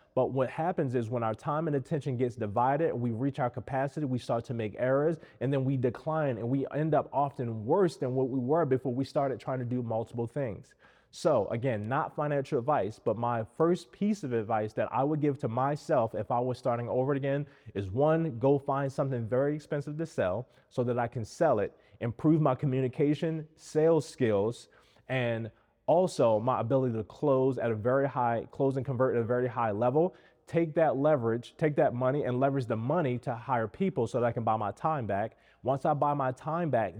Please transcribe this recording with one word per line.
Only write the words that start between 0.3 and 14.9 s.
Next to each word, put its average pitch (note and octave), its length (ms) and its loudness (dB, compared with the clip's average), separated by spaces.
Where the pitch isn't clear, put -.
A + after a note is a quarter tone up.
what C3 180 0
happens D#3+ 440 -2
is A#2 160 -2
when A#2+ 120 -2
our A2 120 0
time D3+ 320 -4
and D3 100 0
attention C3+ 400 -4
gets B2 200 -2
divided B2 540 0
and A#2+ 100 -4
we A#2+ 100 0
reach C3+ 300 -2
our B2 100 0
capacity, C#3 560 -4
we B2+ 120 -2
start A#2 260 -2
to A#2+ 100 -8
make A2 240 -4
errors C#3+ 380 2
and C3 120 0
then C3+ 120 0
we C3+ 120 0
decline C3 640 -2
and A#2 100 -4
we C3+ 260 0
end D3+ 200 0
up C3 180 2
often A#2+ 520 -2
worse E3+ 320 2
than C3 180 -2
what C3 140 2
we C3+ 100 -2
were D3+ 260 2
before C3 300 0
we C3+ 100 0
started C3 360 -2
trying C3 180 -4
to B2 60 -6
do B2 180 -2
multiple A2+ 460 -4
things. B2 460 -6
So C3 380 2
again, A2+ 380 -2
not C#3 260 -2
financial D3 440 -2
advice, A#2 440 0
but A2 140 0
my A#2+ 280 -2
first E3+ 340 0
piece G#3 320 -2
of B2 120 -4
advice A2 400 0
that - 180 0